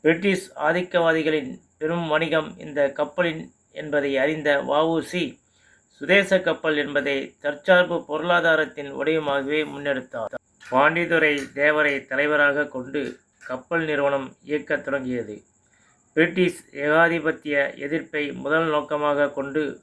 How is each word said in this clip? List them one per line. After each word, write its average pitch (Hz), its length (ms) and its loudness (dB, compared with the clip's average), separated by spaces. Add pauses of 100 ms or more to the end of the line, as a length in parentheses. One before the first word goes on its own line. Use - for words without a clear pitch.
பிரிட்டிஷ் 180 420 2 (120)
ஆதிக்கவாதிகளின் 160 920 0 (260)
பெரும் 165 320 -4
வணிகம் 156 400 0 (100)
இந்த 147 220 -6 (100)
கப்பலின் 160 520 -2 (320)
என்பதை 147 440 -2
அறிந்த 151 320 0 (120)
வ 139 240 2
உ 160 140 0
சி, 180 220 -4 (800)
சுதேச 185 400 4
கப்பல் 160 380 0
என்பதை 143 360 -2 (260)
தற்சார்பு 170 640 2
பொருளாதாரத்தின் 156 880 0
வடிவமாகவே 143 720 0
முன்னெடுத்தார். 135 680 -6 (320)
பாண்டித்துரை 156 680 4 (200)
தேவரை 147 420 4 (120)
தலைவராக 143 600 2
கொண்டு 135 340 -6 (400)
கப்பல் 160 440 -4
நிறுவனம் 139 420 0 (140)
இயக்கத் 147 420 -4
தொடங்கியது. 123 520 -4 (800)
பிரிட்டிஷ் 170 440 2 (180)
ஏகாதிபத்திய 156 800 2 (220)
எதிர்ப்பை 147 460 -6 (100)
முதல் 151 340 0
நோக்கமாக 147 640 0
கொண்டு 139 300 -4 (200)